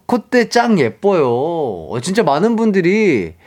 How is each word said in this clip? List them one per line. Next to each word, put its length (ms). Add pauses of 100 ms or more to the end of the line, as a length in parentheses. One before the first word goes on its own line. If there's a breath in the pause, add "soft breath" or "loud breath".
콧대 440
짱 280
예뻐요." 520
어, 720
진짜 200
많은 340
분들이 800 (120 loud breath)